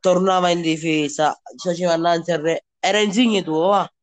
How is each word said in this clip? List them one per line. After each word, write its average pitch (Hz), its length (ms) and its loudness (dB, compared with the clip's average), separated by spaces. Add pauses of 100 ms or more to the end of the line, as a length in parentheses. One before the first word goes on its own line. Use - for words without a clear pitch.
Tornava 185 500 2
in 175 100 0
difesa, 156 760 -2 (180)
si 180 120 -8
faceva 170 260 0
innanzi 170 380 0
al 160 80 -2
re-, 160 240 -2 (140)
era 196 200 0
Insigne 208 440 2
tuo, 160 260 0
va. 196 220 0 (120)